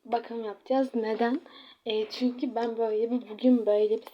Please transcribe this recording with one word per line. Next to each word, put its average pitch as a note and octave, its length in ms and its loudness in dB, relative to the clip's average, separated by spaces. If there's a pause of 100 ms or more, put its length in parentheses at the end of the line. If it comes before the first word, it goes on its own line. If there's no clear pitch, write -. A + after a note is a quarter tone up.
bakım A#3 380 -4
yapacağız. B3+ 520 -2
Neden? A3+ 460 0 (440)
Ee, G#3+ 240 -2
çünkü B3 460 -4
ben A#3 220 -2
böyle A3+ 340 0
bir, A#3 180 -4
bugün A#3 360 4
böyle G#3+ 320 4
bir - 160 -12